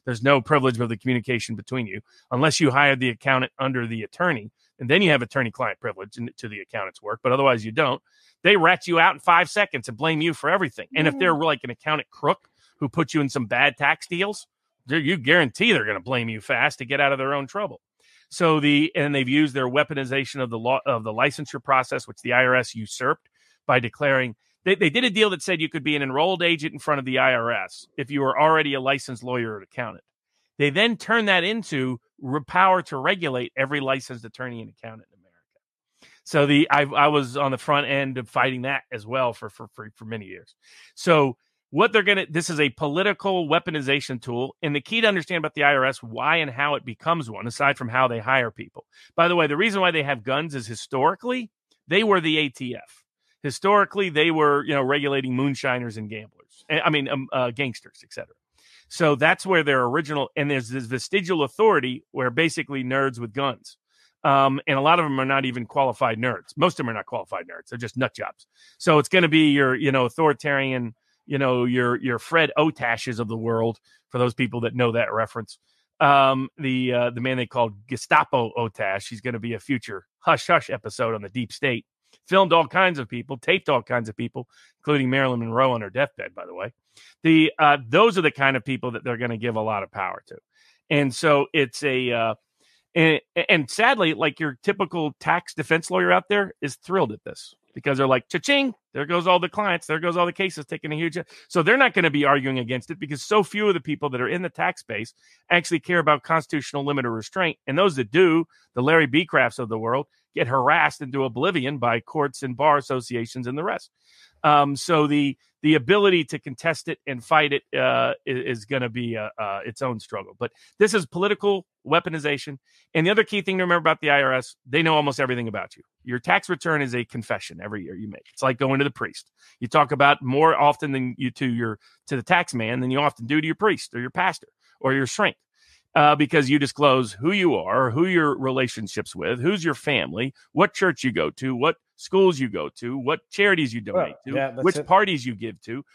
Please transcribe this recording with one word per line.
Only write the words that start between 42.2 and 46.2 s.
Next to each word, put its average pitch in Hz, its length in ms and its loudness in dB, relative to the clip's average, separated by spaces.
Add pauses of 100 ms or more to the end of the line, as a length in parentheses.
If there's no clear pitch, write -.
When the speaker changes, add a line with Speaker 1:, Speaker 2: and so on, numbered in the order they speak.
Speaker 1:
this 160 220 -4
is 156 100 -2
a 143 100 2
political 180 800 -2
weaponization 143 720 -2
tool. 123 420 -6
And 147 120 -2
the 147 60 -2
key 226 200 -4
to 226 80 4
understand 180 300 -2
about 156 160 -4
the 147 100 0
I 143 100 4
R 131 120 2
S, 135 160 -4
why 123 340 -2